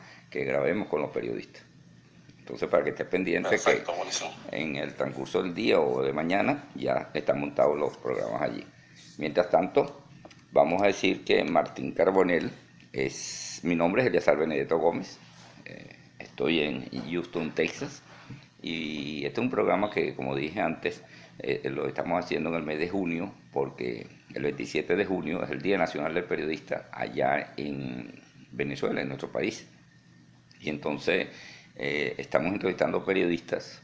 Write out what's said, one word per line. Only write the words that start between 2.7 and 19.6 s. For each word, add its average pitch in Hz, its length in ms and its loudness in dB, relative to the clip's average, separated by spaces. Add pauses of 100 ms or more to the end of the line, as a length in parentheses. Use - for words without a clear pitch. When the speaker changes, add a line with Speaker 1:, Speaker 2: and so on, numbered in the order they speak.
Speaker 1:
que 71 60 2
estés - 160 -4
pendiente 87 440 2
Speaker 2:
Perfecto, - 420 4
Speaker 1:
que 87 60 -2
Speaker 2:
buenísimo. - 320 -4 (200)
Speaker 1:
en 73 260 -2
el 71 180 -6
transcurso 67 480 -2
del 90 120 -4
día 107 260 4
o 65 220 2
de 67 100 2
mañana 98 520 2 (100)
ya 65 400 0
están 69 260 2
montados 71 380 2
los 71 200 0
programas 57 440 -2
allí. 58 220 -4 (540)
Mientras 78 320 0
tanto, - 520 2 (500)
vamos 78 300 4
a 101 40 6
decir 95 380 2
que 95 200 4
Martín 76 480 0
Carbonell 87 580 4 (420)
es, - 720 -6
mi 87 100 2
nombre 87 280 4
es 127 60 2
Eleazar 87 300 6
Benedetto 78 400 2
Gómez, 85 400 0 (480)
eh, - 300 -16 (240)
estoy 78 420 0
en 65 260 -2 (220)
Houston, 82 400 -2
Texas, - 520 -2 (600)
y 76 640 -4
este 71 140 -2
es 117 40 2
un 123 60 0
programa 101 400 4